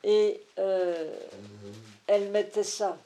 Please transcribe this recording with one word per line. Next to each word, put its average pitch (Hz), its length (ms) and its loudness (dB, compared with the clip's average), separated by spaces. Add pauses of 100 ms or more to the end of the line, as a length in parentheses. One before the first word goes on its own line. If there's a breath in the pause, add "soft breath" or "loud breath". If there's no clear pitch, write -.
Et, 208 360 4 (180)
euh, 180 580 0 (920)
elle 202 220 4
mettait 208 340 0
ça 190 420 -2